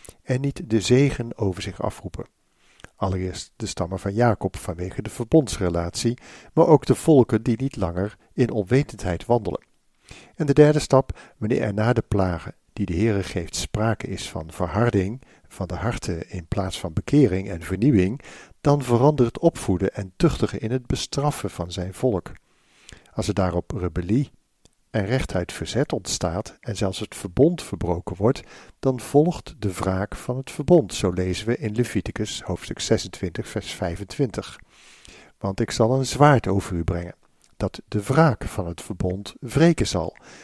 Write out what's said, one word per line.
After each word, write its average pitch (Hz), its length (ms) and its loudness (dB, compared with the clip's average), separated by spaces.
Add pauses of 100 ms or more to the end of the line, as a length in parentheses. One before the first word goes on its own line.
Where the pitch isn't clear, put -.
(240)
en 127 180 -2
niet 139 280 -4
de 107 120 2
zegen 123 560 2
over 95 240 -2
zich - 200 -8
afroepen. - 440 -6 (680)
Allereerst 92 600 -4
de 110 100 -8
stammen 92 340 -4
van 98 140 -4
Jacob 107 440 2
vanwege - 440 -8
de 107 80 -6
verbondsrelatie, 110 1080 0 (360)
maar 160 140 6
ook 156 180 8
de 123 100 4
volken 120 480 4
die 120 180 0
niet 135 140 -4
langer 92 420 -4 (160)
in 127 180 2
onwetendheid 98 760 -2
wandelen. 113 380 0 (720)
En 160 100 -4
de 139 80 4
derde 147 260 8
stap, - 400 2 (180)
wanneer 110 240 0
er 110 120 -2
na 107 200 2
de 117 140 0
plagen 92 480 -2 (180)
die 101 120 -4
de 87 100 -2
Heere 101 280 2
geeft - 320 -6
sprake - 520 -2
is - 220 -10
van 82 220 -10
verharding 101 680 0 (260)
van - 200 -8
de 90 80 -8
harten 90 540 -6
in 87 180 -10
plaats 92 320 -4
van 82 140 -8
bekering 98 560 2
en 85 120 -8
vernieuwing, 101 600 2 (400)
dan 143 200 4
verandert 127 580 4
opvoeden 95 540 0
en 95 220 -8
tuchtigen 123 440 0
in 110 120 -6
het 127 140 -4
bestraffen 139 640 -4
van 90 220 -8
zijn 92 220 -6
volk. 107 380 -2 (840)
Als - 140 -4
er 104 60 0
daarop 90 380 0
rebellie 90 600 -2 (580)
en 104 160 -2
rechtuit 104 460 -2
verzet - 420 -4
ontstaat - 680 -6
en 104 180 -8
zelfs 98 220 -2
het - 160 -8
verbond 139 460 2
verbroken 87 540 -4
wordt, 104 260 2 (380)
dan 131 200 0
volgt - 600 0
de 101 140 -4
wraak 95 420 -2
van - 220 -6
het 135 140 -10
verbond. 143 420 4
Zo 95 180 0
lezen 92 360 -2
we 120 100 0
in 107 180 -4
Leviticus 110 680 -4
hoofdstuk - 380 -8
zesentwintig, - 680 -4
vers - 240 -8
vijfentwintig. 98 880 -6 (800)
"Want 98 220 -4
ik 113 120 -2
zal 117 220 2
een 135 120 0
zwaard 135 420 6
over 95 280 0
u 85 80 0
brengen, 87 320 -4 (420)
dat - 300 -4
de 104 160 -2
wraak 143 400 4
van - 240 -6
het 87 140 -8
verbond 95 580 -6
wreken 139 480 4
zal, 85 300 -4 (260)